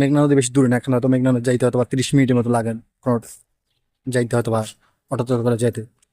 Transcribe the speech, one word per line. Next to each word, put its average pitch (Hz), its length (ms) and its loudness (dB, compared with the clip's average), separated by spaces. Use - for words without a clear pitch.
মেঘনা 143 220 2
নদী 143 160 2
বেশি 123 160 -2
দূরে 135 160 4
না, 123 80 2
এখন 131 140 -4
হয়তো 123 200 0
মেঘনা 131 200 2
নদী 120 160 -2
যাইতে 123 160 0
হয়তো 123 160 0
বা 120 100 -2
ত্রিশ 131 240 -2
মিনিটের 131 240 2
মতো 117 180 0
লাগে 113 140 -2
কোনো 120 160 0
যাইতে 123 300 -2
হয়তো 113 180 -2
বা 110 60 0
অটো 123 160 -2
টোটো 120 180 -2
করে 120 180 0
যেতে। 117 180 -2